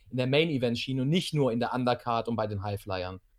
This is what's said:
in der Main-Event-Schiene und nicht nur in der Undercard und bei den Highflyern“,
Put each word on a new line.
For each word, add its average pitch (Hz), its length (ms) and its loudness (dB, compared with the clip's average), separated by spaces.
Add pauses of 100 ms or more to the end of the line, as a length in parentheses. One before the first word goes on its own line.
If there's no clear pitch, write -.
(100)
in 123 60 -8
der 127 120 0
Main-Event-Schiene 131 760 2
und 135 60 0
nicht 170 260 2
nur 139 160 4
in 117 80 0
der 117 160 0
Undercard 120 540 0
und 117 80 -2
bei 107 100 0
den 101 160 -4
Highflyern“, 95 580 -4 (180)